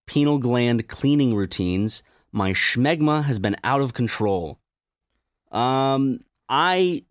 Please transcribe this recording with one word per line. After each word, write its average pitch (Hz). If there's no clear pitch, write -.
penile 147
gland 120
cleaning 139
routines? 95
My 95
schmegma 151
has 127
been 98
out 139
of 131
control." 98
Um, 135
I 180